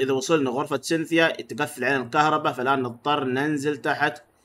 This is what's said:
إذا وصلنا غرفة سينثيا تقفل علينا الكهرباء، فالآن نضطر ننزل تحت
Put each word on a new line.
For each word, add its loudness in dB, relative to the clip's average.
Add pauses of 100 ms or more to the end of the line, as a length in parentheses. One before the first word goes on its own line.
إذا 0
وصلنا 2
غرفة -2
سينثيا 2
تقفل -4
علينا 2
الكهرباء، 2
فالآن 0
نضطر -2
ننزل 0
تحت -2 (220)